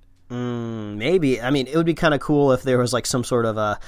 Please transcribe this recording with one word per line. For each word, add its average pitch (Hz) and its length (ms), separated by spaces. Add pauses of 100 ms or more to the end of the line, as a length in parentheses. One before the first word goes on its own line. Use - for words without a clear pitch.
(320)
Mm, 117 680
maybe. 135 420
I 123 120
mean, 135 160
it 139 80
would 165 100
be 165 80
kinda 156 240
cool 143 340
if 123 120
there 127 160
was, 123 140
like, 117 120
some 123 180
sort 117 220
of 110 120
a 107 300